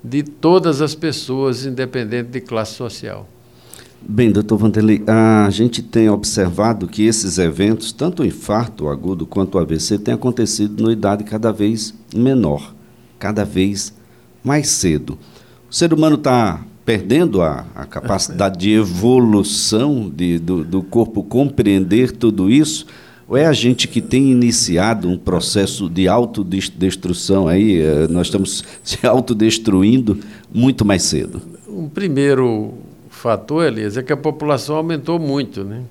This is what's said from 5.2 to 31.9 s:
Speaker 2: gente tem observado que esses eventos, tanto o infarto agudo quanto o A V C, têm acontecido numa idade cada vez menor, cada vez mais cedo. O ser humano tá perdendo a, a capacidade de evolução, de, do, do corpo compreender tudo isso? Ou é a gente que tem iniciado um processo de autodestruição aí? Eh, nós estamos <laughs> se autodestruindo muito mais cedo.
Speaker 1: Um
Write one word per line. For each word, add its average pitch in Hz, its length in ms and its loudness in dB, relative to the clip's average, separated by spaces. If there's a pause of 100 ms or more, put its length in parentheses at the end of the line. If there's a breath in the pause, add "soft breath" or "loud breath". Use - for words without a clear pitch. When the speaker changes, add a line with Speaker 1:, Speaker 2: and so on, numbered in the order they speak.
Speaker 2:
gente 113 320 0
tem 110 260 2
observado 101 800 0
que 104 180 -2
esses 107 320 0
eventos, 92 540 0
tanto 175 320 -4
o - 20 2
infarto 104 600 -4
agudo 80 400 -4
quanto 95 300 -2
o - 20 4
A 85 60 2
V 80 160 -2
C, 104 180 -2
têm 120 160 -2
acontecido 113 680 -2
numa 113 120 2
idade 104 320 -2
cada 107 280 -2
vez 107 400 -2 (220)
menor, 113 580 0 (460 soft breath)
cada 104 260 -2
vez 98 480 -2 (500 soft breath)
mais 143 260 0
cedo. 76 500 -2 (500 soft breath)
O - 60 -16
ser 170 180 2
humano 156 240 4
tá 123 480 0 (200)
perdendo 110 580 2
a, 73 320 -2
a 67 100 -12
capacidade 95 720 -2
de 95 160 0
evolução, 107 1400 2
de, 85 300 -2
do, 85 240 -2
do 85 180 -2
corpo 107 440 -2
compreender 110 880 2
tudo 98 360 0
isso? 143 380 2 (440 loud breath)
Ou 117 60 0
é 143 80 4
a 160 80 4
gente 120 340 2
que - 140 -4
tem 135 300 2
iniciado 110 760 2
um 90 120 -2
processo 95 720 -2
de 90 180 0
autodestruição 95 1400 -2
aí? 95 320 4
Eh, 78 300 2
nós 85 200 0
estamos 95 440 -4
<laughs> - 100 -20
se - 240 -4
autodestruindo 110 1120 2 (320 loud breath)
muito 127 320 2
mais 98 200 2
cedo. - 400 -4 (260)
Speaker 1:
Um 180 220 -10